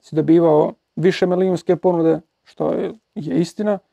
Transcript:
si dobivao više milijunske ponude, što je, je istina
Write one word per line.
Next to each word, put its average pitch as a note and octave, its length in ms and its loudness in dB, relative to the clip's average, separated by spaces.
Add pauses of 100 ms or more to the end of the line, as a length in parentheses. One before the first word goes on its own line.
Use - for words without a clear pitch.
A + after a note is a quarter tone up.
si - 140 -16
dobivao D#3 580 2 (220)
više F3+ 300 0
milijunske F3+ 500 0
ponude, E3 440 0 (240)
što - 280 -6
je, - 200 -4 (240)
je D3+ 200 -8
istina G3 440 -2 (140)